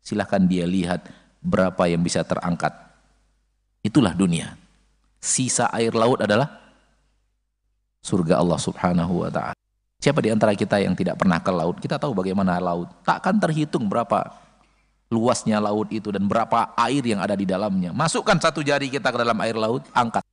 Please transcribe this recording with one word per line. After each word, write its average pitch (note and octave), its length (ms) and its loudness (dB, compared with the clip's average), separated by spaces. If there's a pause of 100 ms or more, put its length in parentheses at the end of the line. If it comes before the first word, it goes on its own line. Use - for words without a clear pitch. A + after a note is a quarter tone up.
Silahkan G2+ 400 0
dia F2+ 240 4
lihat F2+ 400 0 (360)
berapa F2+ 480 2
yang E2+ 160 2
bisa E2+ 160 0
terangkat. E2 500 -2 (1080)
Itulah G#2+ 320 2
dunia. F2 400 0 (640)
Sisa B2 560 -2
air A2+ 200 0
laut A#2 280 2
adalah G#2+ 400 2 (1400)
surga F2 400 0
Allah E2+ 200 2
Subhanahu F2 640 -2
wa E2+ 40 -4
Ta'ala. - 280 -6 (440)
Siapa C#3+ 160 2
di A2+ 160 0
antara G#2+ 240 2
kita G#2 240 0
yang F#2+ 160 0
tidak F2+ 240 -2
pernah F2 160 4
ke F#2+ 160 -2
laut? E2+ 240 -2
Kita - 240 -6
tahu C#3 160 -2
bagaimana F#2 400 0
laut. F2 320 -4 (160)
Takkan F#3+ 320 0
terhitung D#3 480 0
berapa G#2 480 -2 (800)
luasnya A2+ 480 0
laut G#2 320 -2
itu G#2+ 160 -6
dan G2 160 -2
berapa A2+ 480 0
air B2 320 0
yang G#2 160 0
ada G2+ 160 -2
di G2 80 -2
dalamnya. F#2 480 -2
Masukkan E3+ 480 2
satu D#3+ 240 0
jari C#3 240 0
kita B2+ 240 -2
ke A#2+ 80 -2
dalam A#2 240 2
air A2+ 80 -2
laut, A2+ 400 -2
angkat. A#2 400 0